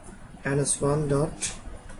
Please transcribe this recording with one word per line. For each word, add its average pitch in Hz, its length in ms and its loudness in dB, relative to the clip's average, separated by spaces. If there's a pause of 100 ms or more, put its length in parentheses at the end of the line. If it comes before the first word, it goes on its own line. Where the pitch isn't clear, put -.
(460)
N 139 140 4
S 135 200 2
one 147 300 4
dot 143 440 2 (460)